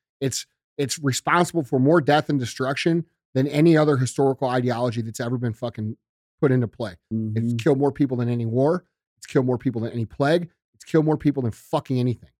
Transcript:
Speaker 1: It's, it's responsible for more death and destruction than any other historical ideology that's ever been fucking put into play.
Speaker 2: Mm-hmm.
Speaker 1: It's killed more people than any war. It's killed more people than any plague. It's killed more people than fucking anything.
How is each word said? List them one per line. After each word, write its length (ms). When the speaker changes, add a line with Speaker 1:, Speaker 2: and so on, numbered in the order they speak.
Speaker 1:
It's, 240
it's 220
responsible 640
for 160
more 200
death 300
and 100
destruction 680
than 140
any 280
other 220
historical 500
ideology 540
that's 180
ever 200
been 140
fucking 440
put 120
into 160
play. 260
Speaker 2:
Mm-hmm. 240
Speaker 1:
It's 280
killed 160
more 120
people 260
than 120
any 160
war. 400
It's 80
killed 220
more 100
people 240
than 100
any 140
plague. 420
It's 80
killed 200
more 140
people 240
than 100
fucking 480
anything. 300